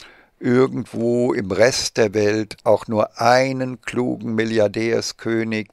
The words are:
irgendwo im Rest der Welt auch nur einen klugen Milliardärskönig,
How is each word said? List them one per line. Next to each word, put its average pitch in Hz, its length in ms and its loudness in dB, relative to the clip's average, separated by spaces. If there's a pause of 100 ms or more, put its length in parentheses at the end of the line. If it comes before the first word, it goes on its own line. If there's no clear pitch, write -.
(400)
irgendwo 123 920 0
im 104 180 -4
Rest 107 460 -2
der 110 160 2
Welt 107 500 0
auch 107 240 2
nur 110 320 -2
einen 127 640 2
klugen 120 540 -4
Milliardärskönig, 110 1400 0